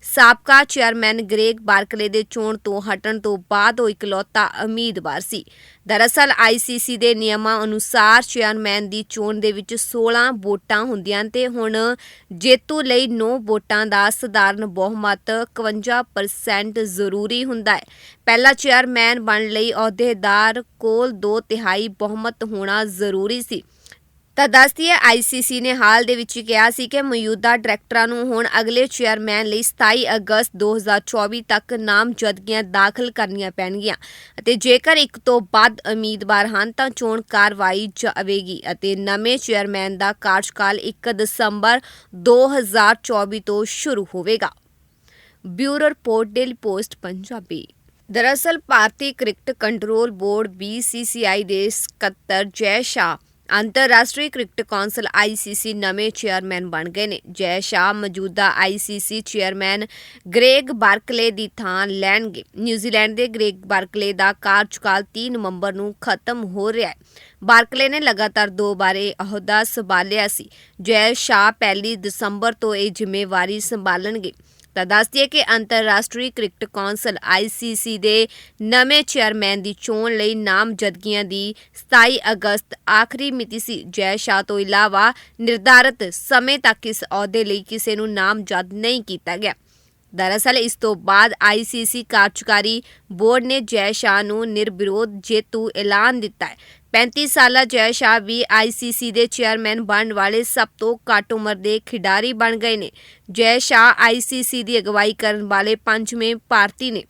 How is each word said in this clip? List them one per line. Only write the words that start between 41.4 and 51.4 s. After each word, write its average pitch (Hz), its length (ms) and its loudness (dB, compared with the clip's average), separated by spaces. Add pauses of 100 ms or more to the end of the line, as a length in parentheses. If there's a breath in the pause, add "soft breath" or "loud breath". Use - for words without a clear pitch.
ਦੋ 240 340 4
ਹਜ਼ਾਰ 220 540 2
ਚੌਵੀ 208 380 -4
ਤੋਂ 208 280 -2
ਸ਼ੁਰੂ 214 460 -6
ਹੋਵੇਗਾ। 180 400 -4 (880 soft breath)
ਬਿਊਰੋ 277 440 -2
ਰਿਪੋਰਟ, 226 400 -2
ਡੇਲੀ 247 260 -4
ਪੋਸਟ 208 480 -6
ਪੰਜਾਬੀ। 185 640 -12 (420)
ਦਰਅਸਲ, 269 500 0
ਭਾਰਤੀ 262 540 0
ਕ੍ਰਿਕਟ 233 380 -6
ਕੰਟਰੋਲ 220 600 -2
ਬੋਰਡ, 202 400 -2
ਬੀ 202 300 -10
ਸੀ 240 240 -6
ਸੀ 233 200 -6
ਆਈ 202 200 0